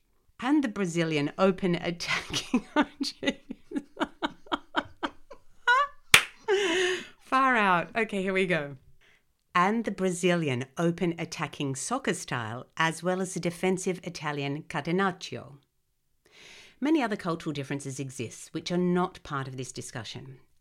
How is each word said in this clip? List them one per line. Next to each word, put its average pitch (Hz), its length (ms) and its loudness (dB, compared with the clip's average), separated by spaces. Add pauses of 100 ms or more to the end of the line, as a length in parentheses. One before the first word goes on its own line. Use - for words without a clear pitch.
(380)
and 277 240 4
the 262 60 0
Brazilian 165 680 0
open 185 380 4
attacking - 920 -2 (100)
<laughs> - 0 -
Argentina. - - -2 (180)
Far 262 380 4
out. 185 400 4
Okay, 208 260 0
here 190 100 0
we 190 140 4
go. 143 300 0 (800)
And 208 300 4
the 233 60 -2
Brazilian 175 720 2 (120)
open 170 420 2
attacking 151 580 -4
soccer 233 380 -2
style, 120 520 -6 (100)
as 160 260 0
well 185 180 0
as 180 140 -4
the 180 60 -4
defensive 180 600 -2
Italian 147 600 -6
catenaccio. 165 960 -4 (1200)
Many 294 220 4
other 214 140 0
cultural 170 360 -4
differences 139 480 -6
exist 131 520 -10
which 165 200 -6
are 175 60 2
not 180 440 2
part 135 260 -6
of 127 80 -12
this 131 160 -10
discussion. 131 640 -12 (220)